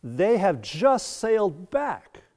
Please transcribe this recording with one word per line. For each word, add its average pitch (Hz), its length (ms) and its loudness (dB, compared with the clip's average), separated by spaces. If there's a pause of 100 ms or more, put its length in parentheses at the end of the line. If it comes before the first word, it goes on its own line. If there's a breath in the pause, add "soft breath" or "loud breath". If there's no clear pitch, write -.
they 175 340 2
have 180 240 2
just 240 560 0
sailed 208 520 0
back 277 520 -6 (140)